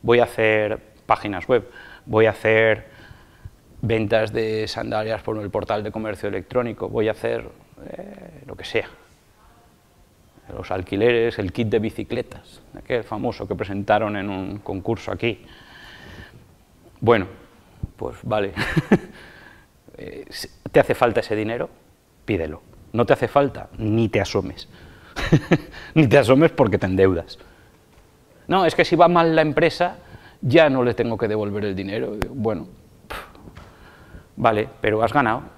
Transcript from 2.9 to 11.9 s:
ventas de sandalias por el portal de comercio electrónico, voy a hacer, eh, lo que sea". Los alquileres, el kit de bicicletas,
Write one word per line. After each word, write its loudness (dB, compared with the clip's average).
ventas 0
de -4
sandalias -6
por -6
el -8
portal -4
de -8
comercio -8
electrónico, -4
voy -2
a -2
hacer, -6
eh, -18
lo -14
que -16
sea". -4
Los -12
alquileres, 0
el -4
kit -2
de 0
bicicletas, -8